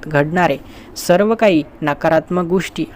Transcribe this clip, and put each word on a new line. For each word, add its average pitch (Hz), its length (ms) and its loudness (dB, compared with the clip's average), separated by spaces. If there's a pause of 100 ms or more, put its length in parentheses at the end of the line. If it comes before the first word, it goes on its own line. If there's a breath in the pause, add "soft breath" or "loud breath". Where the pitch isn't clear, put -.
घडणारे 151 500 0 (400 loud breath)
सर्व 208 380 2
काही 196 280 2 (200)
नकारात्मक 160 600 0
गोष्टी 170 400 -4 (120)